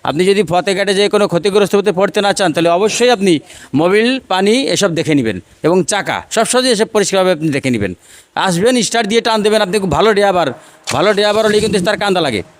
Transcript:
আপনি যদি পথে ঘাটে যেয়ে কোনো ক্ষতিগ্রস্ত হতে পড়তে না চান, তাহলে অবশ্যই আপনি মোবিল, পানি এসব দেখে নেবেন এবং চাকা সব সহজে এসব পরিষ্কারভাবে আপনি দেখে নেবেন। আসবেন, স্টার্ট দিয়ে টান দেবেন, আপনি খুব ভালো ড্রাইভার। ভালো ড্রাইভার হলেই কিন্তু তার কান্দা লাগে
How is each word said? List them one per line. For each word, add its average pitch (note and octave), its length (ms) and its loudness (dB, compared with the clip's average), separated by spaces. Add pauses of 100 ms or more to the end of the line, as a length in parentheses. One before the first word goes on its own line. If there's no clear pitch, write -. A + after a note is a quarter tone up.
আপনি D3 200 -2
যদি G3 180 2
পথে F3+ 320 -2
ঘাটে G3 200 -2
যেয়ে G3+ 140 2
কোনো G#3 200 2
ক্ষতিগ্রস্ত G3 460 0
হতে G3+ 180 2
পড়তে G3 280 0
না G3+ 120 0
চান, F3+ 200 0
তাহলে E3+ 160 0
অবশ্যই G#3 420 2
আপনি F#3+ 280 2 (360)
মোবিল, G#3+ 440 2
পানি G#3 440 0
এসব F#3 320 -2
দেখে D3+ 200 0
নেবেন A2 260 -2 (220)
এবং E3+ 220 2
চাকা D#3 460 -4
সব A3 140 0
সহজে B3+ 260 0
এসব G#3+ 220 0
পরিষ্কারভাবে F#3+ 400 0
আপনি D#3+ 160 -2
দেখে C3+ 220 -2
নেবেন। G2+ 240 -2 (400)
আসবেন, F#3+ 480 0
স্টার্ট A3+ 260 -2
দিয়ে A3+ 120 0
টান A3+ 220 -2
দেবেন, G#3+ 200 2
আপনি G3+ 160 -2
খুব F#3+ 120 -2
ভালো F3+ 220 2
ড্রাইভার। F#3 400 2 (400)
ভালো F3 200 0
ড্রাইভার G#3 340 0
হলেই G#3+ 140 2
কিন্তু G3+ 240 -2
তার G#3 140 -2
কান্দা G3 220 0
লাগে A#2 220 -2 (180)